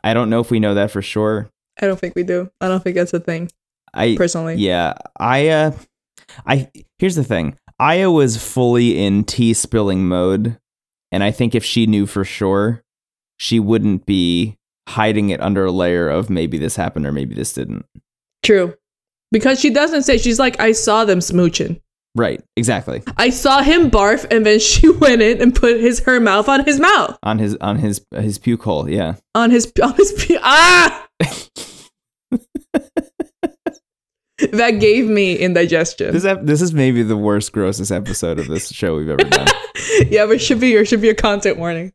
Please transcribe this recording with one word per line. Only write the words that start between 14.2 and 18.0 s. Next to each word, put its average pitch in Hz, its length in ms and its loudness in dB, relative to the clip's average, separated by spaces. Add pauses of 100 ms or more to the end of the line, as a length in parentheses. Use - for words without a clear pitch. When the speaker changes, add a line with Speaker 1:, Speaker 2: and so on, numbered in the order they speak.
Speaker 1:
hiding 107 420 -2
it 87 100 -6
under 98 240 -2
a 92 80 -2
layer 87 360 0
of 90 200 -4
maybe 82 300 -4
this 80 180 -6
happened 82 300 -6
or 71 60 -6
maybe 67 220 -6
this - 180 -8
didn't. 53 340 -10 (580)